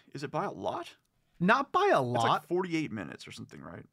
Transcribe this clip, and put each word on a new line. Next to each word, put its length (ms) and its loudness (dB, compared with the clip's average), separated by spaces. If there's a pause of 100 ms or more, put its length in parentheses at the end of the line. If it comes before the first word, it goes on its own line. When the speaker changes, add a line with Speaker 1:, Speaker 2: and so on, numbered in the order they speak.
(140)
Speaker 1:
is 100 -10
it 60 -6
by 160 -2
a 60 -6
lot? 380 -6 (520)
Speaker 2:
Not 300 2
by 220 4
a 100 6
Speaker 1:
It's, 40 -2 (120)
like, 100 4
Speaker 2:
lot. 180 2
Speaker 1:
forty-eight 440 -2
minutes 360 -10
or 40 -16
something, 300 -16
right? 320 -14